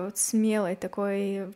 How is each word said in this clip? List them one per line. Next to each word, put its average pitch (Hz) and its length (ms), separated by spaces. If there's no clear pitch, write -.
вот 208 120
смелой, 214 580
такой 196 800